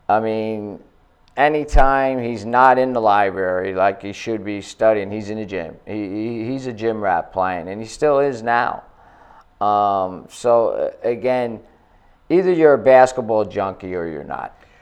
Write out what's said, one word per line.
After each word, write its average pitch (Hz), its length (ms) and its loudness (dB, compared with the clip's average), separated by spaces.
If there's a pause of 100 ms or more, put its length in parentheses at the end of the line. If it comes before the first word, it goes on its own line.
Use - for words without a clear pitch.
I 107 120 2
mean, 110 600 -6 (540)
anytime 135 840 2
he's 117 220 -6
not 127 340 6
in 131 140 2
the 120 80 0
library 95 760 0
like 98 280 0
he 101 100 -10
should 107 320 -8
be 101 160 -8
studying, 104 500 0
he's 104 200 -8
in 107 80 -6
the 107 80 -8
gym. 87 300 -8 (100)
He, 101 220 -8
he, 110 380 -8
he's 131 200 -8
a 123 60 -6
gym 110 280 -4
rat 87 320 -2
playing, 92 360 -4
and 101 120 -10
he 113 60 -12
still 143 320 0
is 135 240 -2
now. 117 400 -2 (800)
Um, 98 640 0
so, 117 420 2
uh, 64 200 -4 (120)
again, 120 580 -2 (680)
either 180 240 2
you're 156 220 6
a 123 40 4
basketball 123 640 4
junkie 95 500 -6
or 85 120 -4
you're 76 180 -10
not. - 300 -10 (280)